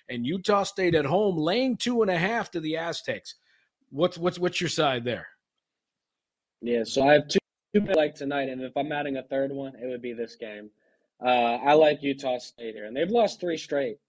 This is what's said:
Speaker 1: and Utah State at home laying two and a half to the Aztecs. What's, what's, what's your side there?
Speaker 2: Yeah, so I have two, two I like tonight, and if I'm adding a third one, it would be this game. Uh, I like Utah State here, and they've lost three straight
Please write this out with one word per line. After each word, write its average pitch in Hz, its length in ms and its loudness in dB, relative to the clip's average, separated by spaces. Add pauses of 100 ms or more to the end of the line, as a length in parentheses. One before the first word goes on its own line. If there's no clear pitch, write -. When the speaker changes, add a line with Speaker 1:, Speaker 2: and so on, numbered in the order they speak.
Speaker 1:
and 120 160 -6
Utah 196 380 0
State 180 300 0
at 151 120 2
home 180 320 2
laying 220 400 0
two 240 240 0
and 202 100 2
a 175 60 2
half 202 340 -2
to 175 80 -6
the 156 180 -4
Aztecs. 160 580 -8 (560)
What's, 170 260 0
what's, 170 200 0
what's 175 240 -2
your 165 80 0
side 135 360 0
there? 110 220 -4 (1300)
Speaker 2:
Yeah, 117 220 0
so 135 240 2
I 147 60 8
have 147 140 4
two, - 120 2 (360)
two 208 140 4
I 190 40 0
like 151 220 2
tonight, 139 340 -4
and 127 120 -8
if 131 140 -10
I'm 143 160 -2
adding 147 260 -4
a 127 60 -8
third 139 280 -2
one, 139 240 -8
it 117 120 -10
would 123 140 -8
be 120 120 -8
this 113 220 -8
game. 107 340 -14 (540)
Uh, 120 400 4
I 143 100 6
like 151 300 6
Utah 135 360 -2
State 113 360 -12
here, 107 100 -12
and 113 100 -12
they've 165 140 -2
lost 226 300 0
three 170 180 -4
straight 139 400 -4 (120)